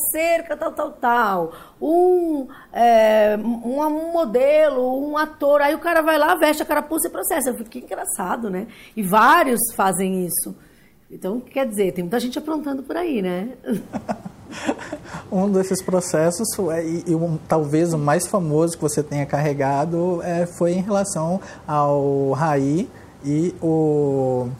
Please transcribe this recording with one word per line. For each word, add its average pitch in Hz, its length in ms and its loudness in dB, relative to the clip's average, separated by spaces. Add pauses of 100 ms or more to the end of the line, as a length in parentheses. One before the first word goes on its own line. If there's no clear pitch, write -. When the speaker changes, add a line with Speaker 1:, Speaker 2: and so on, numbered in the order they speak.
(120)
Speaker 1:
cerca, 330 440 0
tal, 320 160 -6
tal, 302 200 -6
tal. 202 600 0 (280)
Um, 339 680 2 (240)
é, 214 680 4
um, 233 440 -4
um 311 320 -2
modelo, 269 960 2
um 294 80 -4
ator. 294 420 2
Aí 285 140 2
o 320 40 -2
cara 330 220 2
vai 311 180 2
lá, 311 160 4
veste 311 280 2
a - 40 -8
carapuça 320 420 0
e - 20 -14
processa. 311 400 -2
Eu 240 80 -2
fico, 226 100 -12
que 247 120 -14
engraçado, 220 680 -6
né? 190 180 -6 (300)
E 220 60 -2
vários 240 580 6 (140)
fazem 190 500 0
isso. 175 320 -6 (540)
Então, 196 280 -6
quer 269 300 -4
dizer, 196 240 0
tem 180 120 -4
muita 196 140 -2
gente 247 200 -4
aprontando 285 440 -6
por - 140 -8
aí, 320 240 -2
né? 185 300 -4 (120)
<laughs> - 680 -8 (1000)
Speaker 2:
Um 196 180 0
desses 190 320 0
processos, 180 680 0 (240)
é, 165 120 -2
e, 165 240 -4
e 165 60 2
um, 160 240 0 (100)
talvez 160 460 2
o 156 40 -2
mais 147 280 2
famoso 165 500 0
que - 60 -14
você 151 180 0
tenha 143 240 -4
carregado, 151 1000 0
é, 175 200 -2
foi 175 280 0
em 185 80 -2
relação 190 600 -2 (260)
ao 143 680 2
Raí 147 580 0 (340)
e 156 380 -2
o 143 840 0 (120)